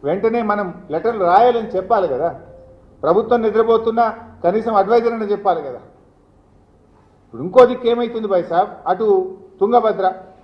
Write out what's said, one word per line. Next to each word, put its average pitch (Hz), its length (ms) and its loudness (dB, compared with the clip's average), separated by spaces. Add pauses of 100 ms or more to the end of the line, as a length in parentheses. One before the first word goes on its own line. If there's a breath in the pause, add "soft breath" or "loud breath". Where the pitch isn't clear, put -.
వెంటనే 220 340 -2 (120)
మనం 208 140 -2 (280)
లెటర్లు 214 380 -2
రాయాలని 233 440 4
చెప్పాలి 190 380 0
కదా. 156 160 -2 (720)
ప్రభుత్వం 220 440 2
నిద్రపోతున్నా 226 600 0 (380)
కనీసం 214 360 0
అడ్వైజర్ 226 360 2
అని 208 180 -4
చెప్పాలి 190 340 -2
కదా. 120 120 -12 (1500)
ఇప్పుడు 127 120 -10
ఇంకో 240 220 6
దిక్కు 247 240 -4
ఏమైతుంది 233 400 -4
భాయ్ 180 180 0
సాబ్, 185 180 0 (220)
అటు 220 160 0 (540)
తుంగభద్ర 214 460 2 (380)